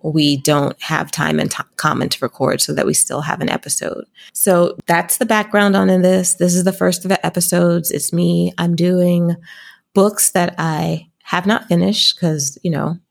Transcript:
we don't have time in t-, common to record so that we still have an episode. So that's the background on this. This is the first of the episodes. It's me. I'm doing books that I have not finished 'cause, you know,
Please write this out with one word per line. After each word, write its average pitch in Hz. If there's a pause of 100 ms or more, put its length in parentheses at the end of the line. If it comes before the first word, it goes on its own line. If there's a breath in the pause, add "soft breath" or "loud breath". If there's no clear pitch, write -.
we 147
don't 143
have 151
time 156
in 151
t-, - (140)
common 143
to 139
record 135
so 147
that -
we -
still -
have 160
an 151
episode. - (260 loud breath)
So 175 (100)
that's 170
the 254
background 208
on 190 (160)
this. 185
This 180
is 180
the 185
first 180
of 185
the -
episodes. 170
It's -
me. 175
I'm 170
doing 175 (580 loud breath)
books 208
that 175
I 160 (140)
have 175
not 220
finished 185
'cause, 156
you 175
know, 156 (140)